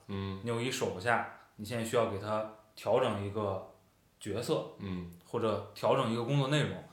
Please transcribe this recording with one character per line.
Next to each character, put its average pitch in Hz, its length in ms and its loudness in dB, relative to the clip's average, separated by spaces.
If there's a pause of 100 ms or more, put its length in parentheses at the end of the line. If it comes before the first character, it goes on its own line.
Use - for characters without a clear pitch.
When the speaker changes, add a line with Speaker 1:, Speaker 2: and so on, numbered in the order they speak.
Speaker 1:
嗯。 98 380 -4
Speaker 2:
你 117 40 -4
有 117 120 0
一 127 100 -2
手 92 300 -2
下， 113 280 2 (280)
你 107 80 -10
现 120 120 -4
在 113 80 -2
需 123 120 0
要 110 100 6
给 98 140 -2
他 107 320 -2 (240)
调 117 240 4
整 104 240 2
一 98 80 -4
个 101 360 -2 (520)
角 110 200 -4
色， 135 380 -2
Speaker 1:
嗯。 90 320 -6 (160)
Speaker 2:
或 117 140 -2
者 104 340 0
调 123 220 4
整 117 160 2
一 - 20 2
个 120 80 0
工 139 160 2
作 135 80 4
内 143 160 2
容， 90 300 -4